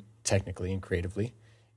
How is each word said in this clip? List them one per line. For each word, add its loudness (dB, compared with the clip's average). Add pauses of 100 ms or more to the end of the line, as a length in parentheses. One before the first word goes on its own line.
(240)
technically 0
and -4
creatively. 0 (420)